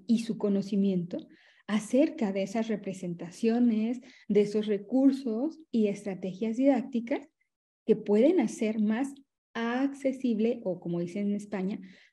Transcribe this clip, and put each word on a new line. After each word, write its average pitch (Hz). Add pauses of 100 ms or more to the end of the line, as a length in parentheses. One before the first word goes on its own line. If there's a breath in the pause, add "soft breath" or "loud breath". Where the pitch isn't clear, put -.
y 226
su 202
conocimiento 196 (420 soft breath)
acerca 220
de 196
esas 226
representaciones, 214 (280 soft breath)
de 208
esos 208
recursos 254 (100)
y 220
estrategias 196
didácticas 254 (560)
que 214
pueden 269
hacer 220
más 220 (460)
accesible, 240
o 180
como 175
dicen 202
en 202
España, 202 (320 loud breath)